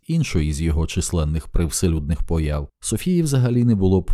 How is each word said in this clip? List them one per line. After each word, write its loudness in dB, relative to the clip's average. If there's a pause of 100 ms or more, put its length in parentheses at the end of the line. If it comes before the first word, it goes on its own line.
іншої 0
з -4
його 0
численних -2
привселюдних 0
появ, -2 (100)
Софії -2
взагалі 2
не 4
було 2
б -2